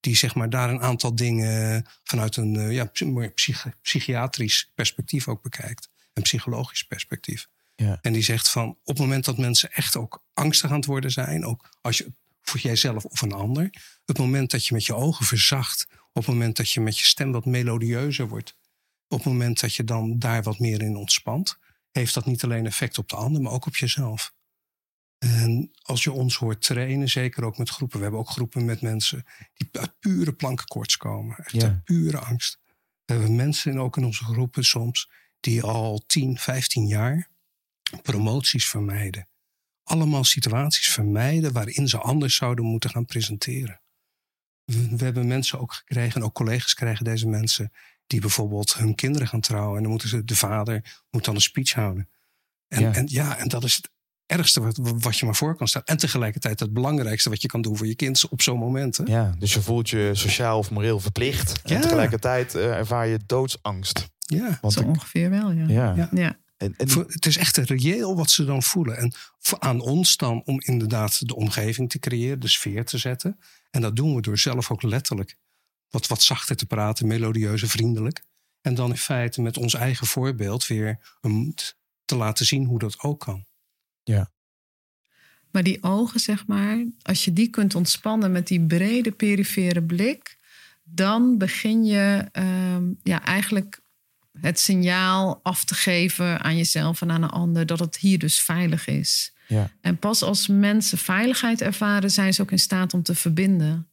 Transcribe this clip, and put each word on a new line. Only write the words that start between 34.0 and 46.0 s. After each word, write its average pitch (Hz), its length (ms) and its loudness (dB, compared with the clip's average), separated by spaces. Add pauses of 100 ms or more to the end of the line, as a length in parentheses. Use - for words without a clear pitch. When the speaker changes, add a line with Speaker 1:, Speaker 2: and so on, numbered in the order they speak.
Speaker 1:
onze 117 200 -4
groepen 120 400 -2
soms 117 460 0 (300)
die 117 220 2
al 110 440 -2
tien, 131 320 2
vijftien 127 480 -2
jaar 117 420 0 (760)
promoties 117 680 0
vermijden. 101 600 -4 (540)
Allemaal 151 420 2
situaties 131 640 2
vermijden 127 640 2
waarin 123 360 -2
ze 113 100 0
anders 139 380 0
zouden 120 280 0
moeten 113 260 -2
gaan 117 140 -2
presenteren. 110 760 -6 (840)
We, 117 320 0
we 127 80 0
hebben 123 220 0
mensen 131 340 0
ook 123 140 -8
gekregen, 120 460 -2